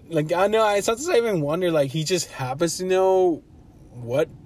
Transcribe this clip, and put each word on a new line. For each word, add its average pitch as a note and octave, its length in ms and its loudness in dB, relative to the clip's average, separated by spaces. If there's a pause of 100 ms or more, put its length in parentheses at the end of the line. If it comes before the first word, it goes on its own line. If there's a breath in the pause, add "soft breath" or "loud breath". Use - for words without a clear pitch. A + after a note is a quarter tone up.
like, D#3 240 -2
I F3+ 140 2
know, A3 180 2
I, G#3 140 2
sometimes A3+ 300 -2
I F4+ 80 2
even A3+ 240 2
wonder, E3 320 0
like, C#3+ 180 2
he D#3 140 -4
just F3 260 -2
happens C#3 480 -4
to F#3 60 -6
know F#3 580 2 (480)
what A#2+ 380 -2 (180)